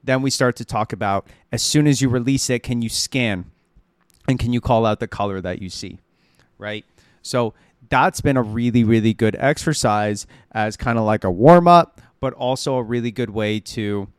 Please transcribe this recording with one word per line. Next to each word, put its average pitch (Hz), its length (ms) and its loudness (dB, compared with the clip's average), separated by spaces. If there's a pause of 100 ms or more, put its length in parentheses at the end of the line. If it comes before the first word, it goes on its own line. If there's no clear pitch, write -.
then 131 180 0
we 135 80 -2
start 123 280 0
to 113 80 -12
talk 110 280 -6
about, 98 340 -4 (240)
as 113 100 -4
soon 151 260 2
as 135 140 2
you 135 80 2
release 127 400 -2
it, 120 140 -2
can 120 180 -4
you 113 80 -4
scan? 107 560 -4 (800)
And 131 120 -2
can 117 140 -2
you 120 80 -2
call 113 240 2
out 107 140 -2
the 117 80 -6
color 98 340 -6
that 90 200 -8
you 92 80 -12
see, 90 300 -14 (580)
right? 107 280 -12 (360)
So 120 320 -2 (360)
that's 139 320 2
been 139 160 2
a 123 60 2
really, 117 400 0
really 110 300 4
good 110 260 0
exercise 107 880 0 (240)
as 107 260 -4
kinda 117 240 -2
like 107 220 0
a 95 80 0
warm-up, 170 680 6 (200)
but 131 140 -6
also 131 420 -4
a 123 80 -2
really 117 280 -4
good 107 200 -4
way 107 280 -2
to 101 480 -6 (120)